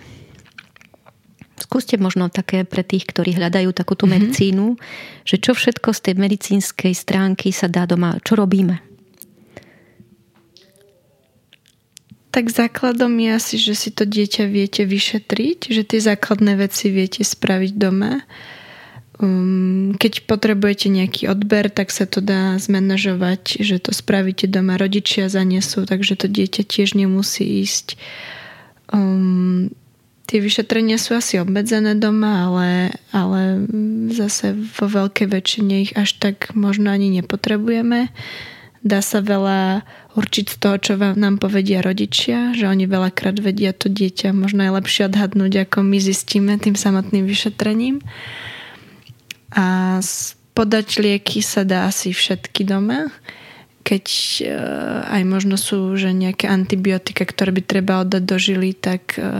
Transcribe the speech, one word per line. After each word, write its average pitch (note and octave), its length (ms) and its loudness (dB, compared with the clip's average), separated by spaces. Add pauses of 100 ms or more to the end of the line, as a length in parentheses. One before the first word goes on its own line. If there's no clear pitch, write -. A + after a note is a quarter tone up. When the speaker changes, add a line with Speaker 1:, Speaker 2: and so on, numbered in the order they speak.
(1600)
Speaker 1:
Skúste - 380 -4
možno F#3 340 2
také F#3+ 340 -2
pre F#3 200 -2
tých, F#3 220 -2
ktorí - 280 -2
hľadajú F3+ 400 0
takú F3+ 220 -2
tú F#3+ 120 2
Speaker 2:
Mhm. F3+ 60 6
Speaker 1:
medicínu, G3 540 2 (560)
že - 160 2
čo B3 160 2
všetko - 360 0
z G#3+ 120 -2
tej F#3+ 140 0
medicínskej G3 760 0
stránky F#3+ 580 0
sa F#3 160 -2
dá F3 180 0
doma, F3 360 2
čo - 140 -2
robíme? F#3+ 480 2 (3500)
Speaker 2:
Tak A#3+ 200 0
základom A#3+ 680 0
je A3+ 140 2
asi, A3 260 -2
že G#3 180 0
si - 160 -4
to A3+ 140 -2
dieťa G#3 420 0
viete G3 380 0
vyšetriť, G#3 880 -2
že A3 100 2
tie G#3+ 160 0
základné G#3 600 2
veci G3 320 -2
viete F#3+ 320 2
spraviť F#3+ 500 0
doma. G#3 460 0 (960)
Um, F#3 800 2
keď - 320 0
potrebujete G#3 580 2
nejaký F#3+ 380 0
odber, G#3 400 2
tak G3+ 240 -2
sa - 160 -2
to F#3+ 140 -4
dá F#3+ 340 2
zmanažovať, F#3+ 1040 0
že G3+ 220 0
to - 100 -4
spravíte G3 560 0
doma, F#3+ 320 2
rodičia G3 480 0
zanesú, F#3+ 560 0
takže F#3+ 340 0
to - 120 0
dieťa G3+ 340 0
tiež G3+ 320 0
nemusí G3 480 0 (160)
ísť. - 400 -4 (880)
Um, F#3 840 2 (480)
tie - 160 0
vyšetrenia A3 640 0
sú A#3 160 0
asi - 180 -2
obmedzené G#3+ 640 0
doma, G#3+ 480 2
ale, F3+ 240 2 (400)
ale F#3+ 300 0 (680)
zase G#3 460 -2
vo G#3+ 320 -4
veľkej G3+ 400 0
väčšine G3 540 0
ich G3+ 120 -2
až G3+ 220 0
tak - 400 -4
možno G3+ 340 2
ani G3+ 220 2
nepotrebujeme. A3+ 1040 0 (640)
Dá G3+ 240 2
sa G#3+ 160 -2
veľa G3 640 2 (320)
určiť G#3+ 320 -2
z - 100 -10
toho, G3+ 220 2
čo G3+ 160 0
vám, G3 240 2
nám G3+ 240 2
povedia G3 400 2
rodičia, A#3 720 0
že G#3+ 160 2
oni F#3+ 160 2
veľakrát F#3+ 480 0
vedia G3+ 400 0
to - 160 -2
dieťa G3 400 0
možno G3 320 2
aj F#3+ 160 2
lepšie F#3+ 320 0
odhadnúť, G3 560 2
ako G3 160 0
my G3 160 4
zistíme G3 580 2
tým G3+ 220 0
samotným F#3+ 480 2
vyšetrením. A3 720 0 (1500)
A G3 140 0 (340)
s-, - 380 -6 (160)
podať G#3+ 480 0
lieky G3+ 400 0
sa G#3 240 0
dá F#3 240 0
asi F#3+ 240 -2
všetky - 500 -2
doma. G#3 460 0 (720)
Keď, - 260 -2 (320)
e, - 140 -4 (560)
aj G3+ 160 0
možno F#3+ 320 0
sú, F#3+ 400 -2
že F#3+ 160 0
nejaké F#3 320 -2
antibiotika, F#3+ 800 0
ktoré F#3+ 260 -2
by F#3 140 0
treba G3 340 0
oddať F#3 240 0
do F#3 140 0
žily, F#3+ 400 0
tak, - 400 -6
e, G3+ 80 -6 (160)